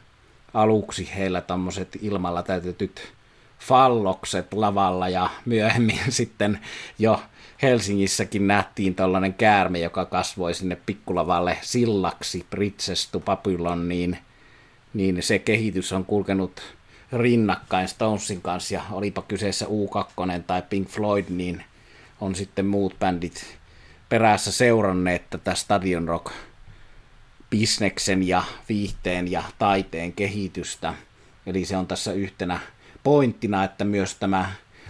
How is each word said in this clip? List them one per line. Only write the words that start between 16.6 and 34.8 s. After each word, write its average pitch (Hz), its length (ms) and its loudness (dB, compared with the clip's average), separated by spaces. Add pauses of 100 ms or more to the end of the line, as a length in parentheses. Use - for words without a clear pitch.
rinnakkain 113 760 2
Stonesin 104 540 -2
kanssa, 90 320 -4
ja 87 80 -4 (100)
olipa 95 300 -4
kyseessä 101 480 -4
U 104 180 0
kakkonen 90 560 -4
tai 90 260 -2
Pink 98 200 -2
Floyd, 104 400 0
niin – 90 340 -4 (600)
on 95 120 -2
sitten 95 300 -2
muut 101 340 0
bändit 90 580 -4 (520)
perässä 107 420 4
seuranneet 95 800 2
tätä 90 260 -4
Stadion 90 520 0
Rock 85 260 -4 (1160)
bisneksen 98 800 0
ja 90 160 4 (260)
viihteen 90 600 -2
ja 85 120 -2 (160)
taiteen 92 540 0
kehitystä. 95 800 -6 (520)
Eli 92 200 -2
se 98 120 -4
on 90 100 -2
tässä 95 260 -4
yhtenä 92 460 -4 (440)
pointtina, 113 600 4
että 98 220 -2
myös 101 300 0
tämä 95 360 0 (380)